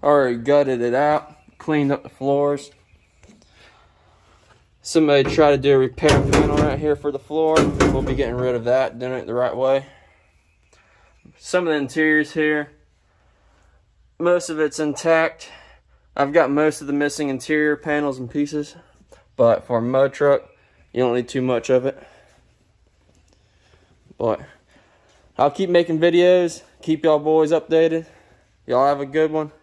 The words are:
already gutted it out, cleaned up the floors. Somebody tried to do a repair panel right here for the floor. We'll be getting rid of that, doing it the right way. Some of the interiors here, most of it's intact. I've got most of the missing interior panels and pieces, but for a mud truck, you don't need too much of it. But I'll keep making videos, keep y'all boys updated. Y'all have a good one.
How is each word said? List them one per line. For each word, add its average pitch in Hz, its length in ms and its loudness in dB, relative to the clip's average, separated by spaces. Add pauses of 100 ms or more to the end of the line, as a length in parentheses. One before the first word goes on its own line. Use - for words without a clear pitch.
already 143 320 2
gutted 131 440 0
it 120 140 -2
out, - 640 -2
cleaned 147 340 -2
up - 120 -4
the - 60 -18
floors. 143 600 -2 (2250)
Somebody 147 400 2
tried 147 280 4
to 143 60 2
do 139 160 2
a 135 60 6
repair 131 500 2
panel - 280 2
right 147 200 0
here 151 180 -2
for 143 160 -6
the 135 60 -8
floor. 156 380 -2
We'll 147 480 0
be 135 100 -4
getting 123 220 -4
rid 127 180 -4
of 113 120 -6
that, 123 340 -2
doing 127 140 -8
it 123 120 -8
the 110 80 -8
right 123 220 -2
way. 135 320 -2 (1500)
Some 180 300 -2
of 160 60 0
the 151 60 0
interiors 151 520 0
here, 151 400 -2 (1500)
most 175 320 0
of 156 100 -8
it's 151 200 -2
intact. 160 720 -2 (640)
I've 139 160 0
got 151 180 4
most 151 320 0
of 143 60 -12
the 143 60 -4
missing 143 360 -4
interior 151 460 -2
panels 147 440 -4
and 123 120 -12
pieces, 147 440 -6 (600)
but 117 300 2
for 120 140 -2
a - 20 -4
mud 131 320 0
truck, 143 300 2 (500)
you 123 100 -2
don't 120 100 0
need 123 140 -2
too 131 140 -6
much 123 280 -2
of 127 160 4
it. - 160 -6 (2250)
But 110 220 -2 (1000)
I'll 139 140 2
keep 190 180 -4
making 170 300 2
videos, 175 600 2 (200)
keep 156 220 -4
y'all 156 160 4
boys 156 320 2
updated. 160 540 0 (600)
Y'all 127 220 2
have 143 140 -2
a 143 40 -8
good 156 260 -2
one. 156 200 -6 (120)